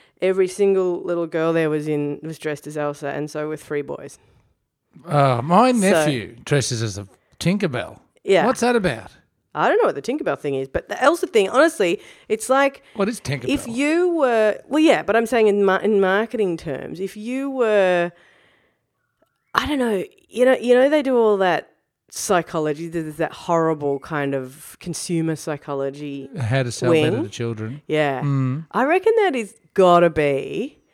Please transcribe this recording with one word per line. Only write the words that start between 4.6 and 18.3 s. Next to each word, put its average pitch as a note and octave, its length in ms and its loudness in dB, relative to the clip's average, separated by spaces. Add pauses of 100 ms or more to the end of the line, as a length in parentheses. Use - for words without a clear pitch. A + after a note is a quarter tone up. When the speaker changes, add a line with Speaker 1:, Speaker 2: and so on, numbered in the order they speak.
Speaker 2:
Oh, C#3 360 2
my F#3+ 320 4
Speaker 1:
So B3 40 0
Speaker 2:
nephew D3+ 580 2 (100)
dresses B2+ 360 -2
as G#2+ 160 -6
a G#2 100 -12 (320)
Tinkerbell. E3 600 -2 (240)
Speaker 1:
Yeah. F#3 220 4
Speaker 2:
What's B3 160 0
that A#3+ 160 2
about? F3 340 -4 (440)
Speaker 1:
I D#3 120 0
don't D#4+ 140 4
know F#4 60 4
what D3 80 -2
the C#3 60 -8
Tinkerbell A#3+ 380 -4
thing C#3+ 160 -4
is, C3+ 140 -4
but - 180 -6
the D3+ 160 -8
Elsa D#4+ 240 2
thing, G3 220 2
honestly, G#3+ 500 2 (300)
it's G#3+ 200 -2
like C4+ 320 2 (140)
Speaker 2:
What G3 140 -2
is B3 100 -6
Tinkerbell? C3 300 -6
Speaker 1:
if C#4 180 -2
you D4 480 0
were, A#3 420 2 (100)
well, D4 140 0
yeah, B3+ 220 4
but G3+ 140 0
I'm A#3 80 2
saying A3 220 2
in G3+ 180 4
mar-, F#3+ 160 2
in G#3 180 2
marketing G3 580 0
terms, D#3+ 440 -10
if F#3+ 160 -8
you B3+ 320 -6
were, G3 640 2 (1400)